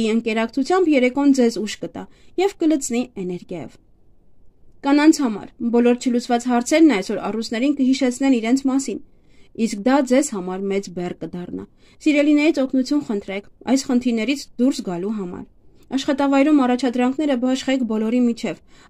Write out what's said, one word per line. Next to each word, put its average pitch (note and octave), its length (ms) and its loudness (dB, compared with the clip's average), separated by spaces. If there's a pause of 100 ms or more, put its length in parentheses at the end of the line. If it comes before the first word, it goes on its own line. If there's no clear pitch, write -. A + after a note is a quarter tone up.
ընկերակցությամբ A#3 800 0
երեկոն C4+ 460 4
ձեզ A#3 260 0
ուժ G#3 160 -6
կտա - 280 -12 (340)
և G4 180 0
կլցնի C#4 460 0 (100)
էներգիայով։ F3+ 640 -10 (1080)
Կանանց D4 360 6
համար G#3+ 300 -4 (160)
բոլոր A#3+ 340 2
չլուծված A#3+ 480 -2
հարցերն B3+ 460 4
այսօր F#3+ 260 -4
առուսներին A3+ 560 -2
կհիշեցնեն C4 600 2
իրենց A#3 260 0
մասին, C4+ 380 -2 (540)
իսկ G#3+ 280 -2
դա C4 180 2
ձեզ C4 300 0
համար F#3 320 -6
մեծ G3 260 -4
բեռ F3 240 -8
կդառնա։ F3+ 520 -12 (360)
Սիրելիներից D4 580 2
օգնություն C4+ 440 0
խնդրեք G3+ 480 -8 (100)
այս C4+ 260 0
խնդիրներից B3 680 -2
դուրս B3+ 280 0
գալու F#3 320 -6
համար։ F#3+ 300 -8 (480)
Աշխատավայրում C#4 720 2
առաջադրանքները B3+ 760 0
բաշխեք B3+ 460 -2
բոլորի A3 400 0
միջև, A#3 400 -4 (260)